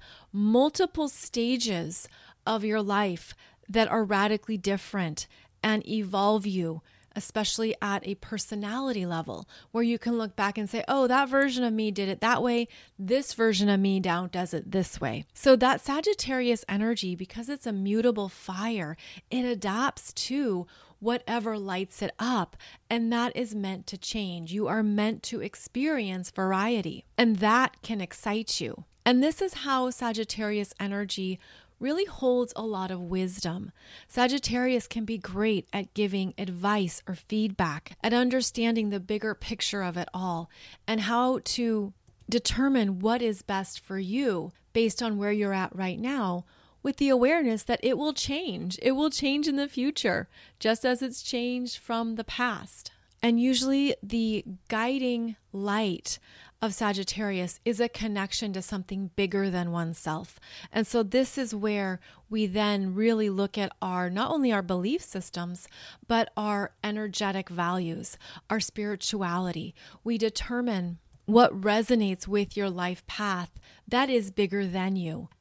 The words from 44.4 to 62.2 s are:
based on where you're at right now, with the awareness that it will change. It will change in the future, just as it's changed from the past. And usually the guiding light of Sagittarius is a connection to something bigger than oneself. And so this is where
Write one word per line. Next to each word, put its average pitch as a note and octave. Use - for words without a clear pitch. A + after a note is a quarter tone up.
based A3+
on G#3+
where G3+
you're G#3
at F#3
right F#3
now, G#3+
with C#4+
the C#4+
awareness B3+
that A#3+
it C4
will D4+
change. G#3+
It C4
will C#4+
change C#4+
in C#4
the C#4+
future, B3
just A3+
as B3
it's B3+
changed B3
from A3+
the A3
past. -
And A#3
usually C4
the A3
guiding A#3+
light G3+
of G#3+
Sagittarius G3
is A3+
a A#3+
connection G#3
to F#3
something F#3+
bigger G3
than F3
oneself. E3
And G#3+
so A#3
this B3+
is A#3
where G3+